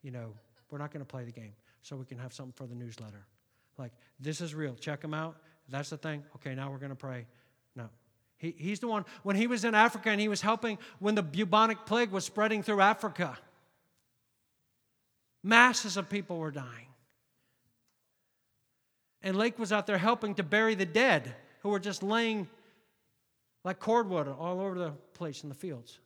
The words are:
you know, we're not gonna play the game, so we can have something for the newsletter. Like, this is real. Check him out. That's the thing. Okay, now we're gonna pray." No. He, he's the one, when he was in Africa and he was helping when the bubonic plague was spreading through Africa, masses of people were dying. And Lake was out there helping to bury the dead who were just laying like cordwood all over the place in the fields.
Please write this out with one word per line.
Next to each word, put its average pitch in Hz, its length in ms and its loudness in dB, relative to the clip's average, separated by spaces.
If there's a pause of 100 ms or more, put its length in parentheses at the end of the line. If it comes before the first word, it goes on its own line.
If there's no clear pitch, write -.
you 139 80 -12
know, 113 240 -10 (360)
we're 143 80 -12
not 147 120 -8
gonna 143 140 -12
play 131 200 -12
the 117 80 -14
game, 110 220 -18 (280)
so 143 140 -14
we 131 80 -12
can 127 140 -14
have 123 140 -12
something 127 200 -16
for 131 140 -16
the 120 80 -14
newsletter. 110 520 -14 (520)
Like, 123 140 -12 (280)
this 151 200 -6
is 156 140 -8
real. 147 200 -6
Check 147 280 -8
him 151 120 -6
out. 156 220 -6 (320)
That's 139 220 -6
the 156 60 -10
thing. 147 280 -8 (120)
Okay, 131 180 -8
now 139 160 -6
we're 135 80 -12
gonna 139 160 -10
pray." 123 320 -10 (480)
No. 117 140 -12 (480)
He, 160 220 -8
he's 190 220 -4
the 240 60 -4
one, 214 200 -2 (160)
when 196 120 0
he 220 120 4
was 240 180 0
in 226 100 2
Africa 220 360 6
and 208 100 2
he 214 80 2
was 202 140 -2
helping 220 340 0 (220)
when 208 160 2
the 208 80 4
bubonic 202 640 4
plague 226 240 2
was 190 140 -2
spreading 214 380 0
through 202 200 4
Africa, 190 560 2 (2000)
masses 226 540 6
of 190 140 -4
people 190 280 -4
were 156 120 -4
dying. 123 380 -12 (2250)
And 190 140 -2
Lake 233 220 0
was 208 140 -2
out 202 140 2
there 202 120 2
helping 214 360 2
to 196 80 -2
bury 214 320 4
the 190 120 0
dead 165 480 4 (280)
who 202 80 -2
were 202 100 0
just 190 220 -6
laying 214 460 0 (1160)
like 180 160 -4
cordwood 190 480 2
all 170 320 -4
over 190 180 -4
the 165 120 -4 (240)
place 156 280 -8
in 151 60 -12
the 139 60 -10
fields. 135 520 -12